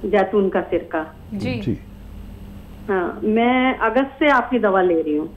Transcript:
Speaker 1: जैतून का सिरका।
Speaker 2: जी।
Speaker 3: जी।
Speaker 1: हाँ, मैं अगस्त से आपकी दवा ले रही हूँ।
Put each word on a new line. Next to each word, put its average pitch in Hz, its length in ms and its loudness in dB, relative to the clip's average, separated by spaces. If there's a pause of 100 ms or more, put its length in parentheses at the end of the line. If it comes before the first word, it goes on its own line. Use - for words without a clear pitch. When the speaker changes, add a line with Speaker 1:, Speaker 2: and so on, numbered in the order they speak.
Speaker 1:
जैतून 196 400 4
का 185 120 0
सिरका। 170 540 -4 (200)
Speaker 2:
जी। 220 200 -4
Speaker 3:
जी। 202 240 -4 (1080)
Speaker 1:
हाँ, 190 360 -2
मैं 247 540 2
अगस्त 233 400 0
से 302 100 4
आपकी 247 300 2
दवा 190 240 4
ले 170 200 4
रही 151 140 0
हूँ। 156 200 -2